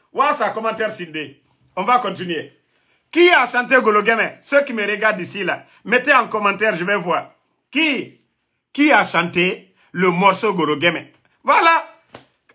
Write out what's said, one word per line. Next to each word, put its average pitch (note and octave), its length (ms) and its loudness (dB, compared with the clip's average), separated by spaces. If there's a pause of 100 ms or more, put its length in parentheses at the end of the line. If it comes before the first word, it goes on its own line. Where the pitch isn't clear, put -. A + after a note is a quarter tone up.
(140)
Wasa, C4+ 360 0
commentaire A3 420 -4
Sindé. D#3 500 -12 (340)
On F3+ 80 -4
va B3 160 2
continuer. F#3 540 -8 (560)
Qui F4 220 4
a C#4 160 4
chanté B3 340 0
Golo G#3 220 2
Guémé ? G#3 380 0
Ceux C#4 220 0
qui C#4 100 -10
me G#3+ 120 -4
regardent G#3 360 0
ici, F3 220 -8
là, D#3 220 -6 (200)
mettez B3 280 2
en A#3+ 140 4
commentaire, G#3 480 -2
je E3 80 -4
vais G3+ 140 0
voir. E3+ 340 -4 (400)
Qui, C4 480 -4 (540)
qui D4 180 4
a G#3+ 140 4
chanté F3+ 680 -2 (200)
le F3+ 180 0
morceau F#3+ 420 2
Golo D3+ 220 -2
Guémé ? D#3 380 -2 (300)
Voilà. E4 440 2 (680)